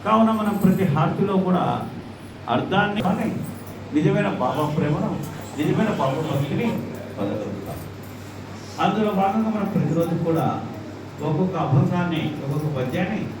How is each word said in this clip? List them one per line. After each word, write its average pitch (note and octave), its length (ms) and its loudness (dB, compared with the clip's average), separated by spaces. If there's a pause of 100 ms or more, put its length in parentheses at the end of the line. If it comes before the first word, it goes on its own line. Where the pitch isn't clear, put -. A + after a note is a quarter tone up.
కావున A3 340 6
మనం G#3 240 2
ప్రతి F#3+ 320 6
హారతిలో G3 400 2 (120)
కూడా F3 180 4 (880)
అర్థాన్ని F#3+ 540 2
కానీ A3 200 0 (680)
నిజమైన D#3 340 4 (120)
బాబా C#3 220 0 (120)
ప్రేమను, D#3+ 340 0 (480)
నిజమైన F#3 340 2 (100)
బాబా D#3+ 280 0
భక్తిని D3 380 0 (500)
పొందగలుగుతాం. - 640 -6 (1040)
అందులో G3+ 340 2
భాగంగా G#3+ 360 2
మనం G3 180 -2
ప్రతిరోజు D#3+ 420 0 (120)
కూడా D#3 200 2 (800)
ఒక్కొక్క F3 280 0 (100)
అభంగాన్ని, E3 580 2 (220)
ఒక్కొక్క D3 320 -2
పద్యాన్ని F3+ 440 -2 (180)